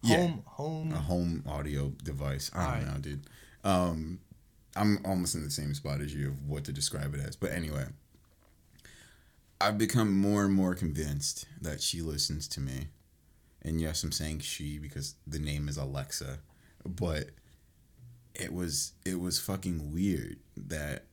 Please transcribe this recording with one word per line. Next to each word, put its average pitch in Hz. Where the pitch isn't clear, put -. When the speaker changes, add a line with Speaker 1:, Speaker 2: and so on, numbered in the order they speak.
Speaker 1:
Yeah. 156
Speaker 2:
Home, 170
home. 156
Speaker 1:
A 151
home 85
audio 71
device. 69
I -
don't 87
Speaker 2:
All -
right. 69
Speaker 1:
know, 71
dude. 71
Um, 87
I'm 104
almost 92
in 80
the 73
same 73
spot 71
as 73
you 71
of 69
what 71
to 71
describe 71
it 71
as. 69
But -
anyway, 78
I've 104
become 107
more 101
and 98
more 92
convinced 73
that 73
she 85
listens 73
to -
me. 65
And 80
yes, 78
I'm 78
saying 78
she 73
because -
the 73
name 147
is -
Alexa. 67
But 85
it -
was, 85
it 92
was 90
fucking 87
weird 80
that 73